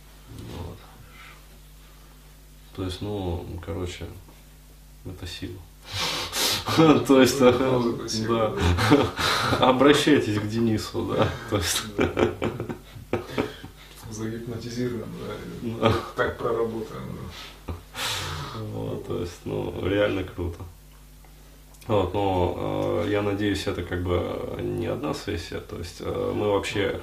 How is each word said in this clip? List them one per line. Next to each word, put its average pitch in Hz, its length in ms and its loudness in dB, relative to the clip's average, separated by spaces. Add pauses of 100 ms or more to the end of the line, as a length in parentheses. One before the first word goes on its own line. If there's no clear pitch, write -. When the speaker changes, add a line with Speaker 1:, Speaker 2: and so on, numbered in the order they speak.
(580)
Speaker 1:
Вот. - 200 -10 (2000)
То 98 80 -8
есть, 90 180 -6
ну, 92 440 -4 (200)
короче, 87 400 -6 (1000)
это 87 220 -12
сила. - 300 -10 (1200)
<laughs> 151 300 8
То 131 140 10
есть, 123 200 8
Speaker 2:
Это 123 160 8
тоже 120 520 0
сила, 110 460 0
Speaker 1:
да. 98 420 6 (640)
Speaker 2:
да. 123 60 6
Speaker 1:
<laughs> 127 40 8
Обращайтесь 131 680 6
к 104 80 0
Денису, 113 580 0
да. 107 220 2 (220)
То 104 80 0
есть - 260 -2 (140)
Speaker 2:
Да. - 340 2 (1800)
Загипнотизирован, 113 1000 -6 (520)
да, 113 280 0
Speaker 1:
Да. - 40 6 (220)
Speaker 2:
так - 220 0
проработаем, 113 680 -2 (640)
да. - 60 -8 (1000)
Speaker 1:
Вот, 107 340 -6
то 101 120 -4
есть, - 260 -6
ну, 101 280 -4 (140)
реально 101 360 2
круто. 87 360 -6 (1300)
Вот, 95 260 2
но, 98 920 0
э, 98 60 -2
я 104 100 2
надеюсь, 101 460 0
это 90 160 -4
как 90 200 -4
бы - 580 -2
не 101 260 -2
одна - 260 -4
сессия, - 460 -6
то - 180 -10
есть, - 240 -10
э, 98 340 -2
мы 104 160 2
вообще 98 520 0